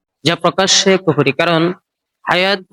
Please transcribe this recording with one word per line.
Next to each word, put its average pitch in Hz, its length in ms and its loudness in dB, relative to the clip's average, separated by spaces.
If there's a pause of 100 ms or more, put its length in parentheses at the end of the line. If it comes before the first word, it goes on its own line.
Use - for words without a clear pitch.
(240)
যা 165 120 0
প্রকাশ্যে 190 640 0
কুফরি। 143 340 0
কারণ 170 420 0 (540)
হায়াত 190 320 0 (140)